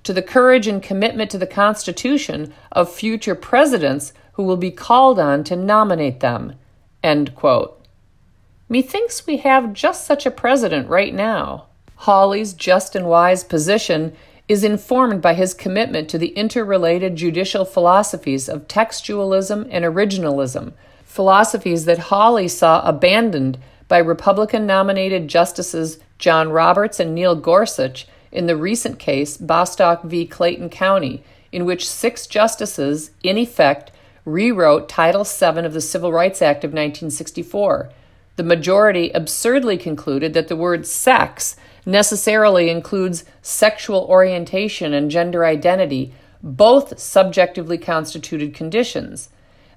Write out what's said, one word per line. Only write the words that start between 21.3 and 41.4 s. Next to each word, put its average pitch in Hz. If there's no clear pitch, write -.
that 170
Hawley 202
saw 165
abandoned 156
by 180
Republican-nominated 190
Justices 170
John 160
Roberts 175
and 165
Neil 175
Gorsuch 165
in 175
the 170
recent 170
case 143
Bostock 170
v. 165
Clayton 175
County, 190
in 180
which 180
six -
justices, 180
in 196
effect, 151
rewrote 170
Title 180
Seven 170
of 156
the 160
Civil 170
Rights 185
Act 143
of 151
nineteen 151
sixty-four. 165
The 175
majority 175
absurdly 226
concluded 156
that 160
the 170
word 170
sex -